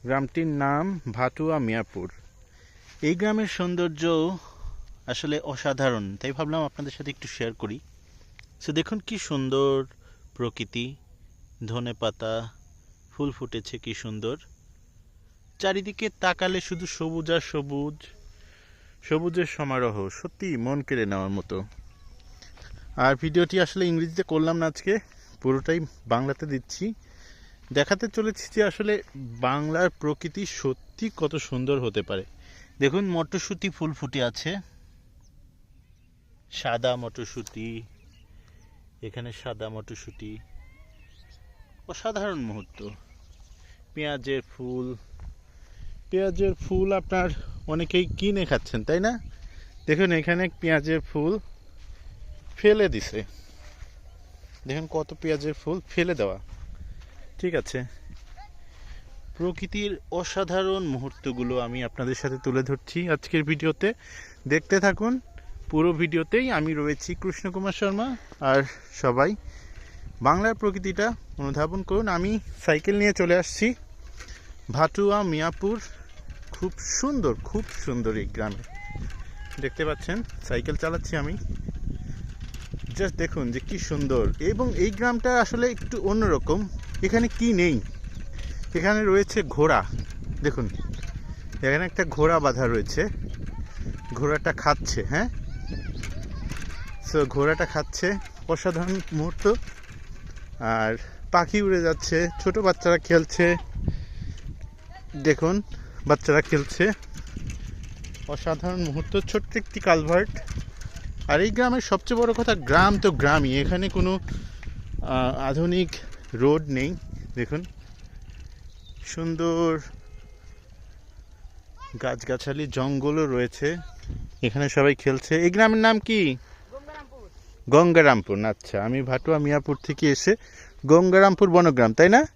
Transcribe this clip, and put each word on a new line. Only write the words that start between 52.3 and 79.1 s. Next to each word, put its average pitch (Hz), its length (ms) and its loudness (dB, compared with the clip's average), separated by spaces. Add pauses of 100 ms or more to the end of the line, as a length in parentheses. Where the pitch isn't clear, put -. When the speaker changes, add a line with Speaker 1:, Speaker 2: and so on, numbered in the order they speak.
Speaker 1:
ফেলে 208 320 6
দিছে, 107 360 -4 (1400)
দেখুন 151 240 -4
কত 156 240 -4
পেঁয়াজের 151 400 -2
ফুল 170 340 -6
ফেলে 175 260 0
দেওয়া। 98 240 0 (1000)
ঠিক 175 160 -2
আছে, 127 300 -2 (1500)
প্রকৃতির 185 600 -4 (140)
অসাধারণ 190 760 -2
মুহূর্তগুলো 127 720 -4
আমি 123 260 -4
আপনাদের 127 300 -4
সাথে 131 300 -4
তুলে 131 180 2
ধরছি 139 460 -4
আজকের 156 360 0
ভিডিওতে। 160 500 0 (540)
দেখতে 160 320 4
থাকুন, 208 400 2 (500)
পুরো 160 220 4
ভিডিওতেই 165 580 0
আমি 160 240 0
রয়েছি 147 400 -2
কৃষ্ণ 185 360 -6
কুমার 190 220 -4
শর্মা। 214 440 -2 (240)
আর 135 220 6 (320)
সবাই 139 420 2 (840)
বাংলার 190 320 4
প্রকৃতিটা 196 580 0 (260)
অনুধাবন 180 440 -2
করুন। 208 260 0
আমি 190 300 0 (280)
সাইকেল 170 320 4
নিয়ে 208 140 6
চলে 175 260 4
আসছি 220 360 0 (960)
ভাটুয়া 202 520 4
মিয়াপুর। 170 580 0 (680)
খুব 180 280 -4
সুন্দর, 247 560 0 (100)
খুব - 200 -4 (200)
সুন্দর 113 320 -2
এই 101 100 -4
গ্রামে। 107 360 -6 (1000)